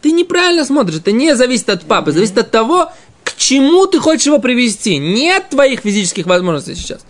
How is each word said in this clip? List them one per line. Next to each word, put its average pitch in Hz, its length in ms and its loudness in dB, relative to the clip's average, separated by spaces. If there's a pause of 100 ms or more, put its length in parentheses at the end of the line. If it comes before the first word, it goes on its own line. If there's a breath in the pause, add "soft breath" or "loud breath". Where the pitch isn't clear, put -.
«Ты 302 100 2
неправильно 349 520 0
смотришь. 233 320 0
Это 185 160 -2
не 277 220 2
зависит 247 360 0
от 190 140 -4
папы. 151 280 0
Зависит 190 260 0
от - 120 -2
того, 285 400 0 (340 loud breath)
к - 120 -8
чему 277 500 2
ты 381 140 0
хочешь 311 260 0
его 294 140 4
привести. 233 580 -2
Не 220 340 0
от 381 180 -4
твоих 269 300 0
физических 196 460 -4
возможностей 180 480 -2
сейчас. - 360 -14